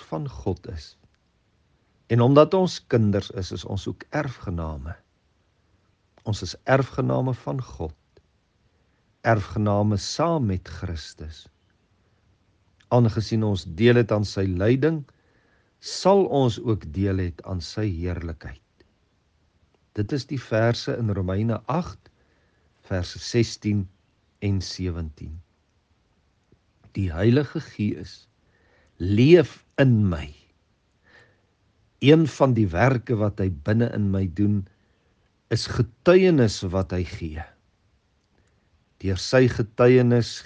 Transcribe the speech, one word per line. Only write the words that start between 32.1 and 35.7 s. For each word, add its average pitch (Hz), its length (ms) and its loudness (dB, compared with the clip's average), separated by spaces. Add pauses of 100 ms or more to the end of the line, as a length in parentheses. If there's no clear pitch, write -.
van 131 240 2
die 110 160 2
werke 117 480 0
wat 104 240 -2
hy 95 60 0 (180)
binne 113 240 0
in 104 200 -2
my 95 120 0 (160)
doen, 104 220 0 (880)
is - 160 -4
getuienis 165 920 2 (100)